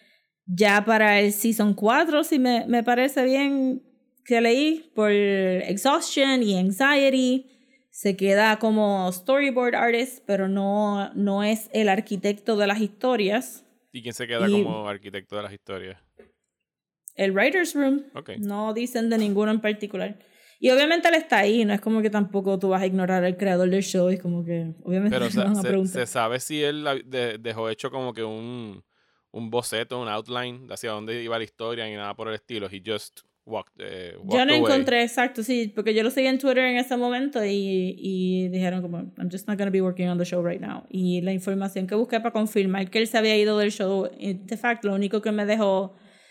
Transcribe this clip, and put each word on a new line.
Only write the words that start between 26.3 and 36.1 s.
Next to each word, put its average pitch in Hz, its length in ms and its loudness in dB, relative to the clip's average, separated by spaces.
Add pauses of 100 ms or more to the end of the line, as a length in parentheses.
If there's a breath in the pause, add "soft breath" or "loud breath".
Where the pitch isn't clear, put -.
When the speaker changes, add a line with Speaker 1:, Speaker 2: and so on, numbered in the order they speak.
Speaker 2:
si 151 240 -4
él 147 200 -2
la, 139 120 -2
de, 123 440 -4
dejó 113 300 -6
hecho 117 220 -6
como 127 220 -6
que 113 100 -8
un, 110 600 -10 (480)
un 113 200 -10
boceto, 120 500 -4
un 117 60 -8
outline 123 600 -8
de - 60 -14
hacia 113 180 -8
dónde 110 320 -8
iba 113 140 -4
la 113 60 -6
historia 113 420 -8
ni 107 100 -10
nada 101 200 -10
por 113 120 -10
el 110 80 -6
estilo. 104 360 -8
He 98 120 -14
just 107 360 -8 (260)
walked, 110 320 -10
eh, 92 380 -14
Speaker 1:
Yo - 80 -18
Speaker 2:
walked 240 240 0
Speaker 1:
no 294 80 2
Speaker 2:
away. 302 180 4
Speaker 1:
encontré 262 300 2
exacto, 240 400 -2
sí, 233 320 -2
porque 214 180 0
yo 220 80 2
lo 220 80 0
seguí 262 160 0